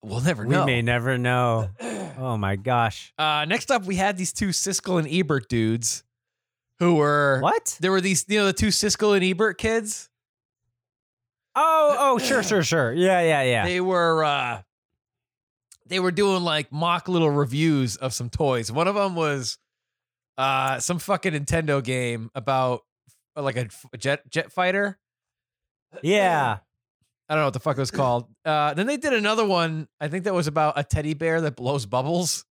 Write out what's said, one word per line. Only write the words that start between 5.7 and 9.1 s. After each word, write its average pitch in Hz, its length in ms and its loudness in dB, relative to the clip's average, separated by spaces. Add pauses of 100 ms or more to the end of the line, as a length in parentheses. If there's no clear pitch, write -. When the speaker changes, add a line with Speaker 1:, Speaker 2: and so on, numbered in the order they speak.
Speaker 1:
who 175 160 4
were 147 460 4
Speaker 2:
What? 285 400 0
Speaker 1:
There 180 100 0
were 190 100 2
these, 185 280 0
you 208 100 0
know, 208 80 2
the 190 60 2
two 214 160 0
Siskel 208 480 2